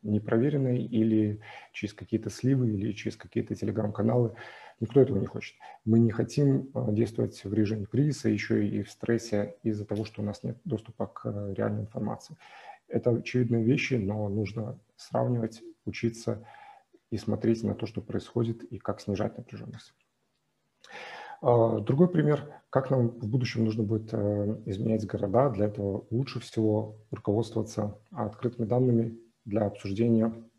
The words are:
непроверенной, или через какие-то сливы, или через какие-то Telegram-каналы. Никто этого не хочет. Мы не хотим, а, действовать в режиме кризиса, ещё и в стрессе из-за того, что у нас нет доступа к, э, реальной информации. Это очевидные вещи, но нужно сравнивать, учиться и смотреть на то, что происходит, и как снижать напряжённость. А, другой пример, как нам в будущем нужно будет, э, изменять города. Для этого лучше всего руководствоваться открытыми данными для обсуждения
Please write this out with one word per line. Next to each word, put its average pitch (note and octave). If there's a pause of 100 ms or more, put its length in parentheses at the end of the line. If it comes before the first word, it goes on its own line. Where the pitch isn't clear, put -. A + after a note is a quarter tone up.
непроверенной, A#2+
или A2 (320)
через -
какие-то A2
сливы, B2+
или G#2
через G#2
какие-то -
Telegram-каналы. A2 (440)
Никто A2+
этого -
не G2
хочет. - (300)
Мы A2
не A#2
хотим, C3+
а, A#2
действовать A2
в G2
режиме G#2+
кризиса, C3+
ещё G#2+
и G#2
в -
стрессе G#2
из-за G#2+
того, G#2+
что -
у G#2
нас G#2
нет B2
доступа A2+
к, -
э, G2+
реальной G#2
информации. G#2+ (500)
Это A#2+
очевидные A#2
вещи, C3+
но G#2+
нужно G#2+ (160)
сравнивать, A#2+ (240)
учиться A2+ (640)
и A2
смотреть A2
на G#2
то, -
что G#2
происходит, -
и -
как -
снижать G2+
напряжённость. - (1500)
А, A#2
другой C3+
пример, D3+ (180)
как -
нам B2+
в A2+
будущем A#2+
нужно A2
будет, A2
э, G#2
изменять G#2+
города. G#2+
Для G#2
этого G2+
лучше B2
всего A2 (160)
руководствоваться G#2+ (120)
открытыми A#2
данными A#2 (260)
для G#2
обсуждения A2+ (260)